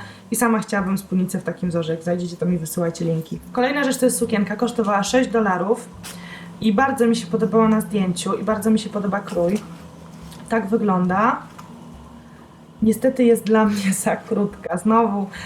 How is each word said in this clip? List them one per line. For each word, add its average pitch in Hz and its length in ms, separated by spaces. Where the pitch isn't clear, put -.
i 226 60
sama 226 220
chciałabym 190 400
spódnicę 185 400
w 170 60
takim 175 240
wzorze. 165 240
Jak 165 100
znajdziecie, 175 340
to 170 100
mi 175 120
wysyłajcie 170 460
linki. 165 360
Kolejna 277 320
rzecz 262 140
to 254 60
jest 247 140
sukienka, 208 380
kosztowała 208 460
sześć 262 280
dolarów 202 580
i 214 120
bardzo 247 340
mi 226 100
się - 100
podobała 220 420
na 220 120
zdjęciu 190 540
i - 100
bardzo 208 260
mi 214 80
się - 120
podoba 202 300
krój. 175 380
Tak 220 180
wygląda. 196 680
Niestety 247 420
jest 233 200
dla 220 200
mnie 202 280
za 180 240
krótka. - 600
Znowu, 208 500